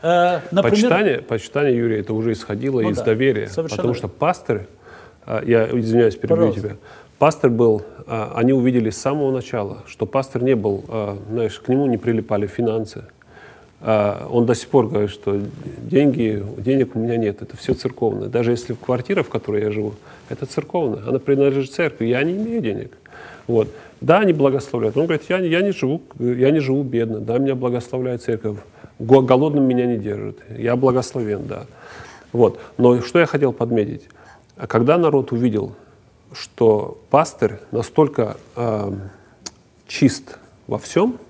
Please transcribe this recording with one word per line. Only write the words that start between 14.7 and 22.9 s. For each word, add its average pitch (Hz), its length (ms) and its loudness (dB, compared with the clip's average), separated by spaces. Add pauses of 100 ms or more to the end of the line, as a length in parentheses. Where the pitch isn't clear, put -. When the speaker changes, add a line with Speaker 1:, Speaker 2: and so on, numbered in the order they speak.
Speaker 2:
говорит, 104 220 -2
что 101 320 -4 (360)
деньги, 117 640 0 (160)
денег 127 380 0
у 110 40 -2
меня 117 180 -2
нет, 104 240 -2
это 113 160 -16
всё - 160 -4
церковное. 104 560 -4
Даже 120 220 0
если 117 240 -4
квартира, 127 480 -2
в - 60 -6
которой 107 320 -4
я 107 100 -2
живу, 104 240 -6 (340)
это 131 160 -10
церковная, 135 600 -4
она 127 140 -2
принадлежит 139 540 0
церкви, 143 320 -2
я 123 180 0
не 165 80 -2
имею 220 300 -4
денег. 107 360 -6 (480)